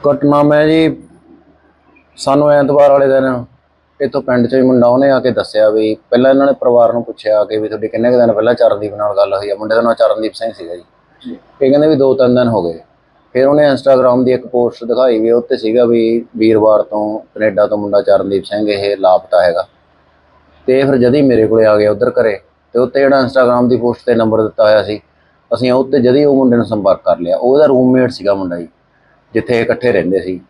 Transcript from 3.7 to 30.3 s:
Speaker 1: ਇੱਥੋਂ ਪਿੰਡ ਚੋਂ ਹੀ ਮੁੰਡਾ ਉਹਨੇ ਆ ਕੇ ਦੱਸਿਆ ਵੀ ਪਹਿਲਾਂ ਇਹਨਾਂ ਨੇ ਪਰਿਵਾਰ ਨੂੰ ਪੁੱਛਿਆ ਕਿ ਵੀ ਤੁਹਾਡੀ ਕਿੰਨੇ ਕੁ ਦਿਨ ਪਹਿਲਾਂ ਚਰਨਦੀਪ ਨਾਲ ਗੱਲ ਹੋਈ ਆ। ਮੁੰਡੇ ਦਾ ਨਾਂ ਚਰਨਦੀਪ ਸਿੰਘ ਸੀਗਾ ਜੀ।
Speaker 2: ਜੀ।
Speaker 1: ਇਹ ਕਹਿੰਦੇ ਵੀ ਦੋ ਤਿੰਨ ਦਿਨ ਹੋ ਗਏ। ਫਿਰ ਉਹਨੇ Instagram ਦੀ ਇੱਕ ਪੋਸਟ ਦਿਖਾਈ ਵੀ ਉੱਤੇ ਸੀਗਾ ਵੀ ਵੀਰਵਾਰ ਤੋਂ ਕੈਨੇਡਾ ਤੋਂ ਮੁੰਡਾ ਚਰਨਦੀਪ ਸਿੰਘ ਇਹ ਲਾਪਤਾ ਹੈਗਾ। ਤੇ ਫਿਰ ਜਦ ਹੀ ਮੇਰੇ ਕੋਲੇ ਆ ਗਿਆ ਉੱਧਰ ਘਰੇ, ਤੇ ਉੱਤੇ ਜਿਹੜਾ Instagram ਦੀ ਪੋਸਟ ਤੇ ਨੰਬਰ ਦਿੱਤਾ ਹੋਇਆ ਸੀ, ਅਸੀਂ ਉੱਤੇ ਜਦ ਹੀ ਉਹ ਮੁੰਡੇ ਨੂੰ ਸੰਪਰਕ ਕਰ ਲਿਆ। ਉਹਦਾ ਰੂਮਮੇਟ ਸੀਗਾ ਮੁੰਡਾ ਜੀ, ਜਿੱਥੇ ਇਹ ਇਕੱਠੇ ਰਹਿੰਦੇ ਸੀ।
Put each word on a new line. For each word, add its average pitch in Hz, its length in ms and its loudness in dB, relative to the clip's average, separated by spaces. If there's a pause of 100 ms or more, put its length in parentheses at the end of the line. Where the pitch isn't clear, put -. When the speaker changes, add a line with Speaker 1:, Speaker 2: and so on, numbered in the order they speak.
Speaker 1:
ਇੱਥੋਂ 139 220 -4
ਪਿੰਡ 123 240 0
ਚੋਂ 131 120 0
ਹੀ 131 60 2
ਮੁੰਡਾ 127 220 2
ਉਹਨੇ 135 240 2
ਆ 131 100 2
ਕੇ 123 100 0
ਦੱਸਿਆ 107 400 0
ਵੀ 110 260 -2 (140)
ਪਹਿਲਾਂ 127 200 2
ਇਹਨਾਂ 135 160 2
ਨੇ 143 60 0
ਪਰਿਵਾਰ 120 400 2
ਨੂੰ 117 120 -6
ਪੁੱਛਿਆ 107 400 -2
ਕਿ 107 140 -6
ਵੀ 107 100 -4
ਤੁਹਾਡੀ 107 200 -8
ਕਿੰਨੇ 113 220 -2
ਕੁ 123 80 2
ਦਿਨ 117 140 2
ਪਹਿਲਾਂ 110 220 0
ਚਰਨਦੀਪ 104 400 -2
ਨਾਲ 104 220 -4
ਗੱਲ 98 180 0
ਹੋਈ 101 160 -6
ਆ। 98 40 -4
ਮੁੰਡੇ 107 200 -6
ਦਾ 117 80 2
ਨਾਂ 117 120 0
ਚਰਨਦੀਪ 107 380 -2
ਸਿੰਘ 113 200 -10
ਸੀਗਾ 87 240 -14
ਜੀ। 85 60 -20 (440)
Speaker 2:
ਜੀ। 247 100 -14 (260)
Speaker 1:
ਇਹ 135 80 2
ਕਹਿੰਦੇ 147 180 2
ਵੀ 156 80 2
ਦੋ 131 180 2
ਤਿੰਨ 127 200 0
ਦਿਨ 123 140 0
ਹੋ 107 140 -2
ਗਏ। 82 180 -8 (520)
ਫਿਰ 131 140 0
ਉਹਨੇ 147 240 2
Instagram 127 540 2
ਦੀ 127 80 0
ਇੱਕ 123 140 -4
ਪੋਸਟ 120 380 -4
ਦਿਖਾਈ 120 340 0
ਵੀ 113 120 0
ਉੱਤੇ 120 260 0
ਸੀਗਾ 113 280 0
ਵੀ 117 400 0 (120)
ਵੀਰਵਾਰ 107 460 2
ਤੋਂ 107 360 -6
ਕੈਨੇਡਾ 104 480 -2
ਤੋਂ 104 120 -4
ਮੁੰਡਾ 101 240 -2
ਚਰਨਦੀਪ 98 420 0
ਸਿੰਘ 104 240 -6
ਇਹ 101 280 -2
ਲਾਪਤਾ 92 460 0
ਹੈਗਾ। 90 240 -2 (1000)
ਤੇ 131 160 2
ਫਿਰ 139 140 0
ਜਦ 123 180 2
ਹੀ 147 80 2
ਮੇਰੇ 117 240 2
ਕੋਲੇ 110 180 2
ਆ 107 120 4
ਗਿਆ 104 140 2
ਉੱਧਰ 113 200 -2
ਘਰੇ, 110 300 -2 (320)
ਤੇ 117 60 -2
ਉੱਤੇ 127 220 -2
ਜਿਹੜਾ 139 200 2
Instagram 123 480 0
ਦੀ 123 80 0
ਪੋਸਟ 117 300 -4
ਤੇ 120 80 0
ਨੰਬਰ 110 280 0
ਦਿੱਤਾ 107 220 -2
ਹੋਇਆ 107 180 2
ਸੀ, 101 180 -8 (540)
ਅਸੀਂ 123 180 -2
ਉੱਤੇ 131 280 0
ਜਦ 123 160 2
ਹੀ 147 80 2
ਉਹ 139 120 2
ਮੁੰਡੇ 131 200 2
ਨੂੰ 113 100 0
ਸੰਪਰਕ 98 380 -2
ਕਰ 85 140 0
ਲਿਆ। 87 180 -4
ਉਹਦਾ 139 300 2
ਰੂਮਮੇਟ 127 440 2
ਸੀਗਾ 101 240 -4
ਮੁੰਡਾ 90 220 -6
ਜੀ, 85 120 -12 (680)
ਜਿੱਥੇ 113 200 -2
ਇਹ 117 80 0
ਇਕੱਠੇ 120 300 -2
ਰਹਿੰਦੇ 90 280 -2
ਸੀ। 90 300 -10